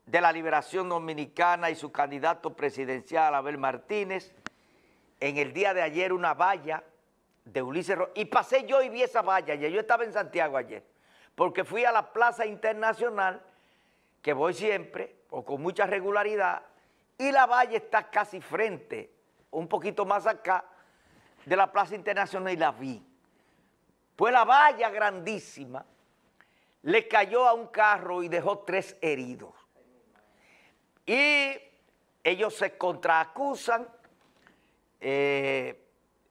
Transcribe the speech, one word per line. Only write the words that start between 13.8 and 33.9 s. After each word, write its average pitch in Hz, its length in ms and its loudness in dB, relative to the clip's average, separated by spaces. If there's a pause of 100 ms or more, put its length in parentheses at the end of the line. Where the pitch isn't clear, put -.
que 147 100 0
voy 147 220 0
siempre, 196 600 -4 (140)
o 123 140 -10
con 135 160 -6
mucha 185 240 0
regularidad, 196 800 0 (560)
y 277 140 0
la 269 140 8
valla 240 300 2
está 208 320 -2
casi 208 320 -2
frente, 170 720 -4 (380)
un 160 160 -6
poquito 202 400 -2
más 196 220 2
acá, 190 360 0 (800)
de 170 120 0
la 190 160 4
Plaza 202 240 0
Internacional, 190 560 -2
y 180 40 -4
la 160 140 2
vi. 120 340 -10 (1120)
Pues 220 180 4
la 233 120 8
valla 247 460 6
grandísima 185 920 -6 (1000)
le 220 260 2
cayó 220 400 4
a 233 60 6
un 233 120 -8
carro 185 560 2
y 175 60 -6
dejó 175 320 -2
tres - 400 -4
heridos. 127 540 -6 (1500)
Y 277 480 2 (720)
ellos 190 320 0
se - 240 -4
contraacusan. 226 1080 -2 (1120)